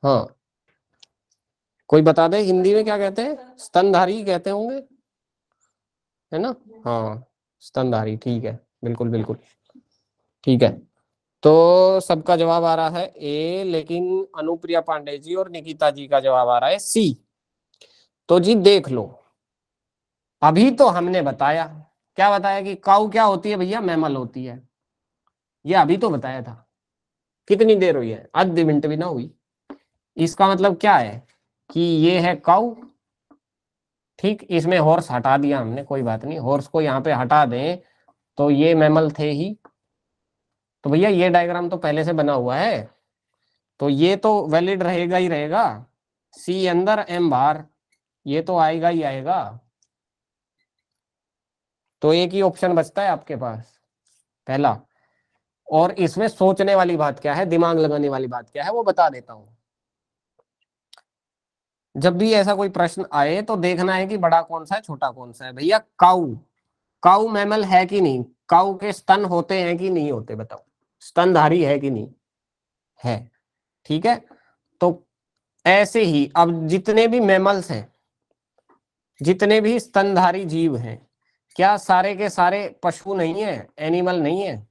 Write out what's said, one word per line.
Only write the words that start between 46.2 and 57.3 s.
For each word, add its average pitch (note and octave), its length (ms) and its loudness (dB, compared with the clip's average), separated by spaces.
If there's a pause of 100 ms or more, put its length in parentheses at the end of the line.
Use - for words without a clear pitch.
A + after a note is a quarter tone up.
सी F#3 340 -4
अंदर F#3+ 420 0
एम F3 200 -2
बाहर, D3 340 0 (600)
ये C#3+ 160 -4
तो F3 160 -4
आएगा D#3+ 320 0
ही E3+ 140 -2
आएगा। C3+ 560 -6 (2500)
तो D#3 120 4
एक F3+ 180 0
ही G3 100 -2
ऑप्शन F3+ 340 0
बचता E3 260 -2
है G3 80 -2
आपके D#3+ 280 -6
पास, A2+ 420 -12 (680)
पहला। C3 320 0 (880)
और D#3 260 2
इसमें F#3 340 -2
सोचने G3 480 0
वाली F3+ 220 2
बात D3 220 -2
क्या D3 140 -4